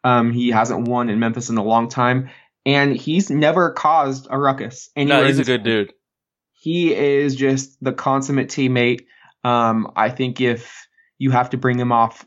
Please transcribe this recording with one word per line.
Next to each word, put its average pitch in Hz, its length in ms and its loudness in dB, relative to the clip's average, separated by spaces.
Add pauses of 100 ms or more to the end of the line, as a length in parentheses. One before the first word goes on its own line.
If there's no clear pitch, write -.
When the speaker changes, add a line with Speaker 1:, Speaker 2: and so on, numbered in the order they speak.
Speaker 1:
Um, 120 280 2
he 123 180 0
hasn't 117 380 0
won 120 220 -2
in 107 100 0
Memphis 113 300 -2
in 113 80 -2
a 104 60 -2
long 113 260 0
time. 127 400 -2 (360)
And 139 300 2
he's 175 340 -2
never 160 420 2
caused 143 580 0
a 135 100 -4
ruckus 135 560 -4
Speaker 2:
No, 147 60 -4
Speaker 1:
anywhere 139 260 2
Speaker 2:
he's 139 80 2
a 135 60 0
Speaker 1:
he's 117 60 -2
Speaker 2:
good 120 160 0
Speaker 1:
been. 110 220 0
Speaker 2:
dude. - 80 -16 (600)
Speaker 1:
He 160 420 0
is 139 400 2
just 135 480 -2
the 131 100 -2
consummate 135 560 -2
teammate. 123 520 0 (420)
Um, 117 520 0
I 110 140 0
think 127 320 -4
if 120 460 -4 (320)
you 135 100 0
have 123 220 2
to 131 60 -4
bring 123 200 0
him 123 140 -2
off, 113 360 0